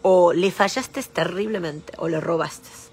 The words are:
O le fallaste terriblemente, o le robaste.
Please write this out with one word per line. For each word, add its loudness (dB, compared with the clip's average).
O 6
le 2
fallaste -2
terriblemente, -6
o -4
le -2
robaste. -4